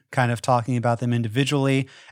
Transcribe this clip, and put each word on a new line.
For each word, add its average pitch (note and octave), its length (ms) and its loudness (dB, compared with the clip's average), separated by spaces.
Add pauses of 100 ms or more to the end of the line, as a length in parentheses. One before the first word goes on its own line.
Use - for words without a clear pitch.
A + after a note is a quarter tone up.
(100)
kind A#2+ 220 0
of A2+ 80 -4
talking B2 380 0
about A#2+ 220 0
them A#2+ 120 -2
individually, C3+ 760 0 (260)